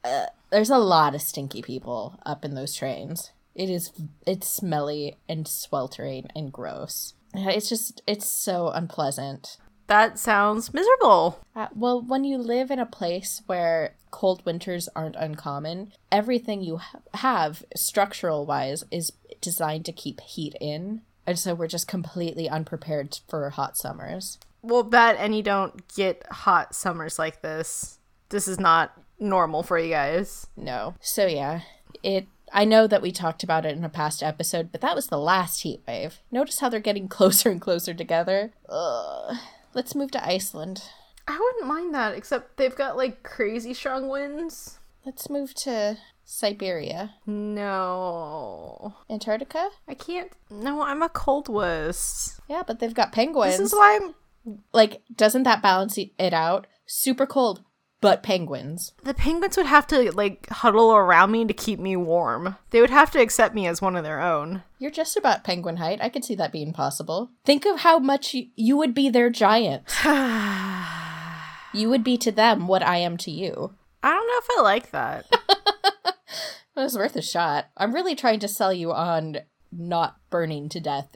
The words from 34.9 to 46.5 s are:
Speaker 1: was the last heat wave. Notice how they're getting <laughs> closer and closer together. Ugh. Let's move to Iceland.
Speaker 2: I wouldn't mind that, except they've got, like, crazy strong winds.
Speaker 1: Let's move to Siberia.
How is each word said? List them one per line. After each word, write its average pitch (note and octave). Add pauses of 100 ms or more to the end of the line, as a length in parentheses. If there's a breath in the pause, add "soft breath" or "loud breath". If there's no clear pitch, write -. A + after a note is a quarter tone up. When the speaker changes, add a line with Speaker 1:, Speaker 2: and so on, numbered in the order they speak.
Speaker 1:
was C4+
the D3
last F3
heat -
wave. A2+ (120)
Notice C#4
how C4+
they're A#3
getting G3+
<laughs> -
closer F#3+
and F3
closer F3
together. F3 (160)
Ugh. A2 (400 loud breath)
Let's B3+
move C#4
to -
Iceland. F#3 (460 loud breath)
Speaker 2:
I D4
wouldn't A4+
mind E4
that, A3+
except -
they've C4
got, C4+
like, C4
crazy A3+
strong C4+
winds. C#4+ (260)
Speaker 1:
Let's C4
move C#4+
to A3 (280 soft breath)
Siberia. G3+ (140)